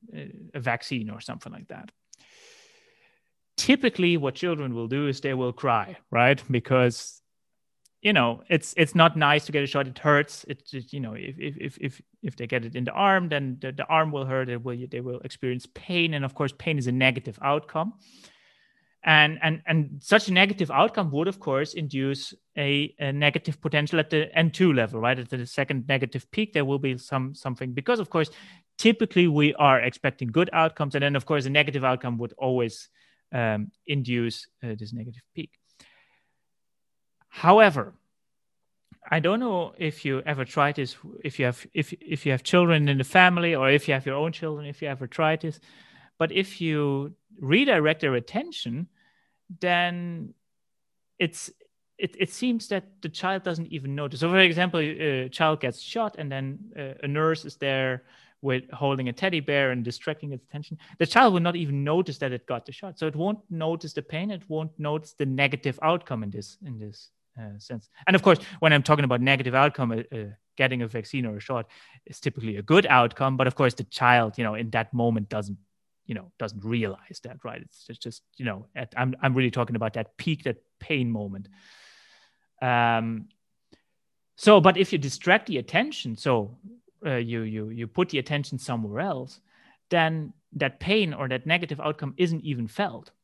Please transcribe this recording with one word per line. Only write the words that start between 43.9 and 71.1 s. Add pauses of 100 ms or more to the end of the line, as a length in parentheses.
have
your
own
children,
if
you
ever
tried
this, (580)
but
if
you (240)
redirect
their
attention, (720)
then (840)
it's, (480)
it,
it
seems
that
the
child
doesn't
even
notice.
So,
for
example,
a
child
gets
shot,
and
then, (200)
uh,
a
nurse
is
there (360)
with
holding
a
teddy
bear
and
distracting
its
attention. (200)
The
child
will
not
even
notice
that
it
got
the
shot,
so
it
won't (100)
notice
the
pain.
It
won't
notice
the
negative
outcome
in
this,
in
this, (300)
uh,
sense. (180)
And
of
course, (220)
when
I'm
talking
about
negative
outcome,
uh,
uh, (320)
getting
a
vaccine